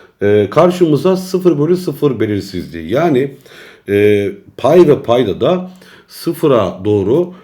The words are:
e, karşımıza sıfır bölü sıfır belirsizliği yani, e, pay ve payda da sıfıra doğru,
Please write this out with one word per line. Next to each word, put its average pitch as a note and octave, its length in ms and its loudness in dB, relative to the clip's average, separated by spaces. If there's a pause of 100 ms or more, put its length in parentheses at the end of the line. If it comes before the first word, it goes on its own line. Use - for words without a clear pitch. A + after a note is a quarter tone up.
(220)
e, G#2 280 2
karşımıza F3 680 2
sıfır F3+ 420 -2
bölü E3 180 0
sıfır C#3+ 440 -4
belirsizliği F2 720 -6
yani, C#3+ 420 0 (540)
e, G2+ 400 2 (280)
pay D3+ 320 4
ve C3 140 2
payda A2+ 380 0
da F3+ 300 -2 (380)
sıfıra A#2 760 -2
doğru, G#2+ 600 0